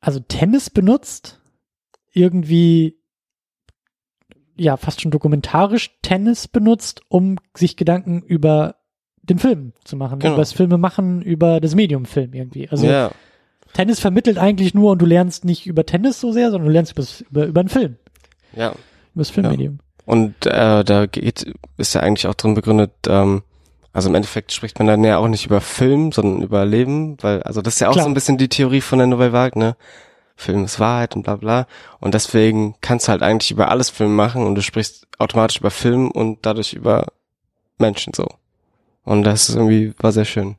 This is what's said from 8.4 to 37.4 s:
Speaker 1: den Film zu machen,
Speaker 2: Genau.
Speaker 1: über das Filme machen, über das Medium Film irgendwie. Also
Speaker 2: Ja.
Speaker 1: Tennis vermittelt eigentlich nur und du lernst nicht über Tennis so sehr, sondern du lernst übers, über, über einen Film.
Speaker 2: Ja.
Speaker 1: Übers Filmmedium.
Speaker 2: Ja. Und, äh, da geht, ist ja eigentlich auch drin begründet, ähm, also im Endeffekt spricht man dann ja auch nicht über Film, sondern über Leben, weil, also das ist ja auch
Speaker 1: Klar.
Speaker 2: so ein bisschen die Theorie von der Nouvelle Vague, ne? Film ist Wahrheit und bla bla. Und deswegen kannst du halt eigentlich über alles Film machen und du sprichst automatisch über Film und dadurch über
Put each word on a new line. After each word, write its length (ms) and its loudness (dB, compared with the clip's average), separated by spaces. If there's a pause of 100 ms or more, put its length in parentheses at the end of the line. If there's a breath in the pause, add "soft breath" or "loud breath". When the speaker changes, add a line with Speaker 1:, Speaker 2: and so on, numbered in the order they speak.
Speaker 1:
den 160 0
Film 340 0 (100)
zu 120 -14
machen, 240 -8
Speaker 2:
Genau. 140 2
Speaker 1:
über 80 2
das 120 0
Filme 240 2
machen, 460 -2
über 360 2
das 160 -2
Medium 300 0
Film 280 -6
irgendwie. 360 -12
Also 180 0
Speaker 2:
Ja. 240 2 (640 soft breath)
Speaker 1:
Tennis 260 0
vermittelt 380 2
eigentlich 360 2
nur 180 6
und 100 2
du 40 6
lernst 400 2
nicht 200 -2
über 200 -2
Tennis 340 -2
so 120 -4
sehr, 200 0
sondern 160 -2
du 60 4
lernst 180 2
übers, 300 -10
über, 240 -4
über 160 0
einen 80 -2
Film. 260 -2 (580)
Speaker 2:
Ja. 200 -4 (420 soft breath)
Speaker 1:
Übers 140 -4
Filmmedium. 500 -2
Speaker 2:
Ja. 260 -20
Und, 400 0
äh, 380 4
da 220 2
geht, 460 -6 (260)
ist 180 -4
ja 60 0
eigentlich 260 0
auch 60 -4
drin 200 0
begründet, 380 2 (160)
ähm, 360 2 (500)
also 160 0
im 60 2
Endeffekt 360 -4
spricht 280 -12
man 80 2
dann 160 4
ja 140 4
auch 100 0
nicht 180 -2
über 160 2
Film, 500 0
sondern 300 0
über 240 0
Leben, 560 -2
weil, 220 -2
also 180 -6
das 140 -4
ist 40 -2
ja 100 2
auch 40 2
Speaker 1:
Klar. 120 2
Speaker 2:
so 40 0
ein 40 0
bisschen 240 0
die 120 0
Theorie 320 0
von 180 0
der 80 4
Nouvelle 260 2
Vague, 260 0
ne? 160 0 (600 soft breath)
Film 280 -4
ist 160 -8
Wahrheit 360 -2
und 80 -6
bla 120 -4
bla. 320 -2 (320 loud breath)
Und 160 -4
deswegen 680 2
kannst 260 -2
du 40 2
halt 100 0
eigentlich 300 0
über 180 0
alles 220 0
Film 240 0
machen 300 0
und 100 -2
du 60 -2
sprichst 440 -6 (140)
automatisch 400 0
über 120 0
Film 380 0
und 320 -4
dadurch 320 -4
über 340 0 (720)